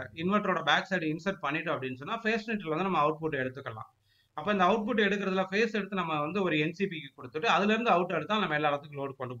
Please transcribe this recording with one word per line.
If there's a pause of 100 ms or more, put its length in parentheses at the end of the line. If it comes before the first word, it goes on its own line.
(240)
இன்வெர்டரோட (100)
back
side
insert
பண்ணிட்டோம்
அப்படின்னு
சொன்னா,
phase
நியூட்ரல்
வந்து
நம்ம
அவுட்புட்
எடுத்துக்கலாம். (460)
அப்ப
இந்த
அவுட்புட்
எடுக்கிறதுல
phase
எடுத்து
நம்ம
வந்து
ஒரு
என்
சி
பிக்கு (100)
கொடுத்துட்டு,
அதுல
இருந்து
அவுட்
எடுத்தா
நம்ம
எல்லா
இடத்துக்கும்
load
கொண்டு